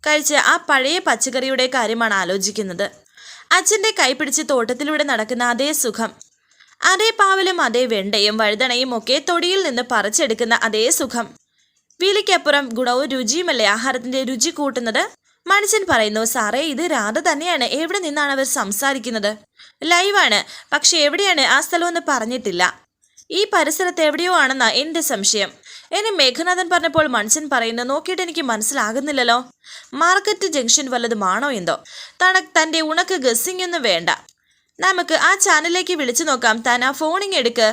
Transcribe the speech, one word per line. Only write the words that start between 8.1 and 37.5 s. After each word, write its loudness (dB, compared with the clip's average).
വഴുതണയും 0
ഒക്കെ 0
തൊടിയിൽ 0
നിന്ന് -2
പറിച്ചെടുക്കുന്ന 0
അതേ 0
സുഖം. -2
വിളിക്കപ്പുറം 2
ഗുണവും 0
രുചിയുമല്ലേ 0
ആഹാരത്തിൻ്റെ 0
രുചി -2
കൂട്ടുന്നത്? -2
മനുഷ്യൻ 2
പറയുന്നു, 2
"സാറേ, -2
ഇത് -4
രാധ -2
തന്നെയാണ്. 0
എവിടെ -2
നിന്നാണ് -2
അവർ 0
സംസാരിക്കുന്നത്? -2
ലൈവാണ്, 2
പക്ഷെ 2
എവിടെയാണ് 2
ആ 4
സ്ഥലമെന്ന് -2
പറഞ്ഞിട്ടില്ല. -2
ഈ -2
പരിസരത്ത് 0
എവിടെയോ 0
ആണെന്നാ 2
എൻ്റെ -2
സംശയം." -2
എന്നെ -2
മേഘനാഥൻ 0
പറഞ്ഞപ്പോൾ 2
മനുഷ്യൻ 0
പറയുന്നു, 0
"നോക്കിയിട്ട് -4
എനിക്ക് -4
മനസ്സിലാകുന്നില്ലല്ലോ. 0
മാർക്കറ്റ് 2
ജംഗ്ഷൻ 2
വല്ലതുമാണോ 0
എന്തോ?" -2
തണ-, 4
തൻ്റെ 2
ഉണക്ക് 0
ഗസ്സിംഗ് 0
ഒന്നും -4
വേണ്ട. 0
"നമുക്ക് 0
ആ 4
ചാനലിലേക്ക് 0
വിളിച്ചു -2
നോക്കാം. 0
താൻ 0
ആ 2
ഫോണിങ് -4
എടുക്ക്." 2